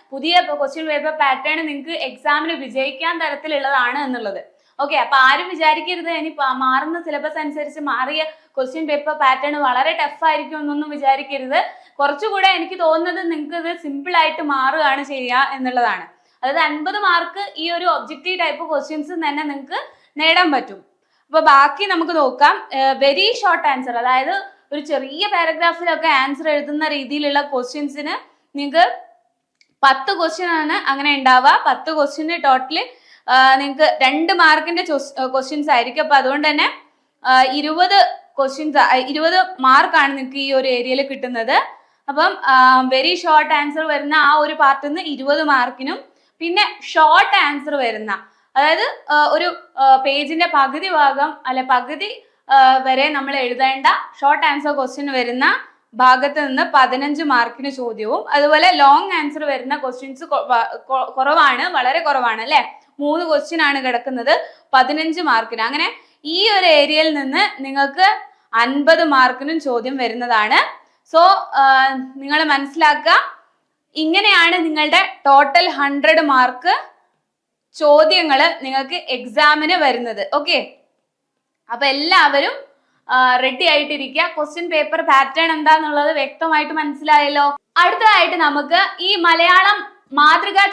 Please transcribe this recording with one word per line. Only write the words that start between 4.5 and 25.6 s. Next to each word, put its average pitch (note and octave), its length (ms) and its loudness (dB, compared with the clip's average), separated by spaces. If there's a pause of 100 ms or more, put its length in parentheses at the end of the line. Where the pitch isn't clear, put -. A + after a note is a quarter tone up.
ഓക്കെ, D4 160 -2
അപ്പൊ C4 200 0
ആരും C#4 320 4
വിചാരിക്കരുത് E4 600 -2
ഇനി D#4+ 180 -6
പ-, C#4+ 240 -4
മാറുന്ന C4 480 -4
സിലബസ് D4+ 380 -8
അനുസരിച്ച് D4 420 -8
മാറിയ C#4+ 440 -4 (320)
ക്വസ്റ്റ്യൻ C4+ 300 -6
പേപ്പർ D4 260 -4
പാറ്റേൺ C#4+ 480 0
വളരെ C4+ 320 0
ടഫ് D#4+ 320 -4
ആയിരിക്കും D4+ 360 -4
എന്നൊന്നും D4 300 -6
വിചാരിക്കരുത്. C#4 800 -2 (280)
കുറച്ചുകൂടെ F#4+ 500 0
എനിക്ക് F4+ 300 -2
തോന്നുന്നത് E4+ 540 -2
നിങ്ങൾക്ക് D#4+ 360 -8
ഇത് F4 80 -6
സിമ്പിൾ D4+ 400 -6
ആയിട്ട് D#4 260 2
മാറുകയാണ് C#4 600 0
ചെയ്യുക C4 500 -2
എന്നുള്ളതാണ്. B3 500 -2 (400)
അതായത് C#4 160 -2
അൻപത് D#4 400 -2
മാർക്ക് F#4 580 -2
ഈ D#4+ 140 -6
ഒരു E4+ 140 -4
ഒബ്ജക്റ്റീവ് F4 560 -4
ടൈപ്പ് D#4+ 280 -6
ക്വസ്റ്റ്യൻസ് D4+ 440 -6
തന്നെ D4+ 300 -6
നിങ്ങൾക്ക് D4 440 -10 (300)
നേടാൻ E4 360 2
പറ്റും. G#3 320 -6 (420)
അപ്പൊ D#4 140 0
ബാക്കി D4 440 4
നമുക്ക് E4+ 320 -2
നോക്കാം. D4 560 2
ഏർ, C4+ 240 0
very C#4+ 340 2 (160)
short E4 300 0
answer, B3+ 200 -6
അതായത് C4 460 -2 (300)
ഒരു D4 80 -6
ചെറിയ D4 460 -6
പാരഗ്രാഫിലൊക്കെ E4 800 -2